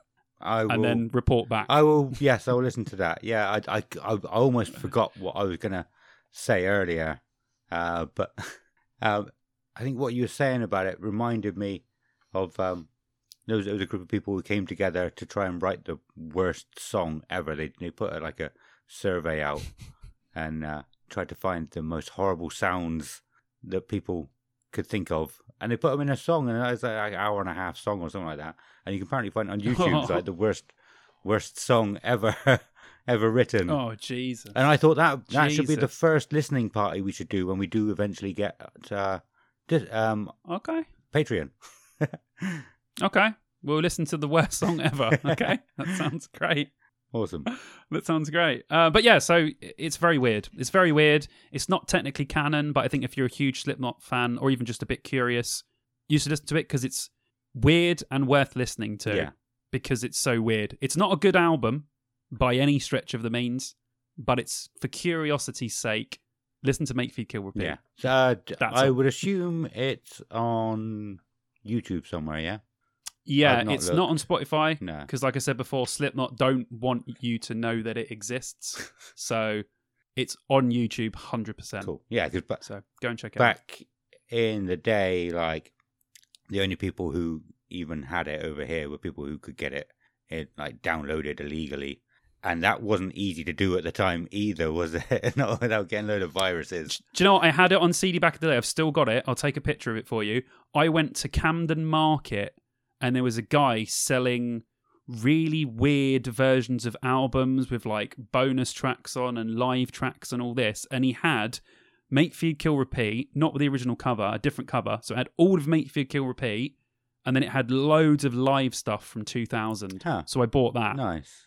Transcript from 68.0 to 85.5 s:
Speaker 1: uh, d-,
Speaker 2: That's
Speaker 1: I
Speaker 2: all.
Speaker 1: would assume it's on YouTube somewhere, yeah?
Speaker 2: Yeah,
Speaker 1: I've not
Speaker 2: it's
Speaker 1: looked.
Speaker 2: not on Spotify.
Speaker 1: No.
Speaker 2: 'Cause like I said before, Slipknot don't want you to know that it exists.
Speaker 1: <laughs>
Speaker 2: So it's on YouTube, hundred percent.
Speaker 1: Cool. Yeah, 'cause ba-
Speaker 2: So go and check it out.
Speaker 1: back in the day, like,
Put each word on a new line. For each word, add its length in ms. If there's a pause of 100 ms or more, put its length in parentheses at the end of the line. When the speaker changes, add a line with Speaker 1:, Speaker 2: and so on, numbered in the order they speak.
Speaker 1:
uh, 240 (120)
d-, 140
Speaker 2:
That's 160
Speaker 1:
I 120
Speaker 2:
all. 60
Speaker 1:
would 120
assume 680
it's 480 (100)
on 880 (460)
YouTube 420
somewhere, 320
yeah? 180 (680)
Speaker 2:
Yeah, 340
Speaker 1:
I've 80
not 80
Speaker 2:
it's 100
Speaker 1:
looked. 120
Speaker 2:
not 120
on 80
Spotify. 640
Speaker 1:
No. 260
Speaker 2:
'Cause 160
like 140
I 20
said 160
before, 320
Slipknot 480
don't 340
want 360 (160)
you 180
to 140
know 280
that 160
it 140
exists. 800 (120)
Speaker 1:
<laughs> 120
Speaker 2:
So 480 (540)
it's 180 (140)
on 220
YouTube, 440
hundred 420
percent. 280
Speaker 1:
Cool. 240
Yeah, 180
'cause 140
ba- 200
Speaker 2:
So 220 (180)
go 80
and 100
check 180
it 40
out. 140
Speaker 1:
back 260 (480)
in 360
the 100
day, 540
like, 420 (800)